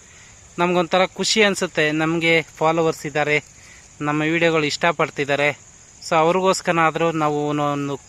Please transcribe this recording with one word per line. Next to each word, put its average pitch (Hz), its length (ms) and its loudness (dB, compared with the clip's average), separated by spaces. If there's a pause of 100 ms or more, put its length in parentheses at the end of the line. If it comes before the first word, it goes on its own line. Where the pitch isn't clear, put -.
(600)
ನಮಗೊಂಥರ 180 460 2
ಖುಷಿ 190 380 0
ಅನಿಸುತ್ತೆ. 175 480 0
ನಮಗೆ 160 500 0
ಫಾಲೋವರ್ಸ್ 160 640 -2
ಇದ್ದಾರೆ, 147 320 0 (640)
ನಮ್ಮ 151 200 -2
ವಿಡಿಯೋಗಳು 160 420 0
ಇಷ್ಟಪಡ್ತಿದ್ದಾರೆ. 147 840 -2 (560)
So, 175 100 -2
ಅವ್ರಿಗೋಸ್ಕರನಾದ್ರೂ 165 960 2
ನಾವು 151 360 -2
ಒಂದು 143 600 -2